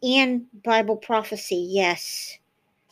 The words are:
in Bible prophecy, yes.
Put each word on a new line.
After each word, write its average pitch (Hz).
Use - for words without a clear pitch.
in 254
Bible 220
prophecy, 214
yes. -